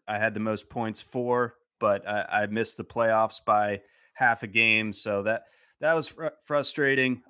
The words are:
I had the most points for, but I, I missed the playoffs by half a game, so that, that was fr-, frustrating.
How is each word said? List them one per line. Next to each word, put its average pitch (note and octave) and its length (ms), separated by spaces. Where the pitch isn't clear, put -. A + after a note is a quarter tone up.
I G#2+ 120
had A2 140
the G#2+ 80
most G#2+ 300
points A2+ 320
for, B2 560
but G2+ 280
I, G#2 360
I - 20
missed G#2+ 320
the A2 60
playoffs A2 600
by G#2 380
half A#2 280
a A#2 40
game, A2 480
so G2+ 300
that, A2+ 180
that D3+ 120
was D#3+ 160
fr-, D#3+ 200
frustrating. C3+ 840